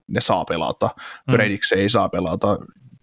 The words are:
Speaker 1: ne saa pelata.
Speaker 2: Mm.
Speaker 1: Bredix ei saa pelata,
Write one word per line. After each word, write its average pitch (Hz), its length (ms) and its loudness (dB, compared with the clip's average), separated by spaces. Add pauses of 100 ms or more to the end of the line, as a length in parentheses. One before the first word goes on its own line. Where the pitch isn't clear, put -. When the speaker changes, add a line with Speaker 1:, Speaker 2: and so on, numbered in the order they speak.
Speaker 1:
ne - 140 -2
saa 90 240 2
pelata. 80 460 -2 (360)
Speaker 2:
Mm. 131 60 0
Speaker 1:
Bredix 104 400 2
ei 98 160 4
saa 101 200 2
pelata, 90 500 -2 (440)